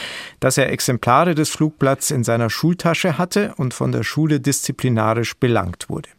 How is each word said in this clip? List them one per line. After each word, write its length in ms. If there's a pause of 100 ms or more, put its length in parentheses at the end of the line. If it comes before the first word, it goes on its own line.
(380)
dass 180
er 140
Exemplare 640
des 140
Flugblatts 640
in 100
seiner 260
Schultasche 720
hatte 380
und 180
von 160
der 140
Schule 340
disziplinarisch 960
belangt 540
wurde. 300